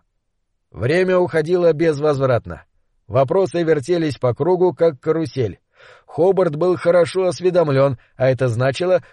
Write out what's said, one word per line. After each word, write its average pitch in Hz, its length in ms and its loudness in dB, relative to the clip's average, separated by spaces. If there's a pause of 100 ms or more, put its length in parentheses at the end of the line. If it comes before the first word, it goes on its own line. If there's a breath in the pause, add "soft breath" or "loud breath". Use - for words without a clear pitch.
(720)
Время 185 460 0
уходило 170 560 0
безвозвратно. 139 920 -2 (440)
Вопросы 165 560 0
вертелись 156 540 -2
по 123 160 -2
кругу, 180 400 0
как 160 280 -2
карусель. 139 580 -4 (460 soft breath)
Хобарт 180 500 0
был 175 220 0
хорошо 180 500 2
осведомлён, 151 680 0 (180)
а 131 140 0
это 131 180 0
значило, 135 640 0